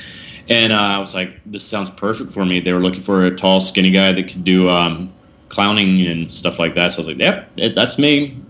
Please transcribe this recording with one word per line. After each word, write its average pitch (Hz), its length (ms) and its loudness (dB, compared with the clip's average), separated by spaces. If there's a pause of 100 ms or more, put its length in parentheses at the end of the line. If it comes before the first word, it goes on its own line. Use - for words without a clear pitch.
(480)
And, 113 240 2
uh, 107 80 2
I 101 180 0
was 95 160 -8
like, 92 300 -6
"This 101 180 -10
sounds 98 280 -6
perfect 110 420 -6
for 98 140 -2
me." 90 120 0
They 90 140 0
were 90 80 2
looking 92 220 -2
for 95 240 2
a 90 100 2
tall, 95 240 4
skinny 95 300 2
guy 95 220 4
that 92 180 -2
could 90 140 -10
do, 92 260 4
um, 87 400 0 (400)
clowning 101 560 2
and 82 260 -6
stuff - 260 -6
like 85 160 -2
that. 87 180 0
So - 60 -4
I - 20 -4
was 80 80 -6
like, 71 100 -10
"Yep, - 400 -2
it, 110 160 -2
that's 113 240 0
me." 143 360 2 (140)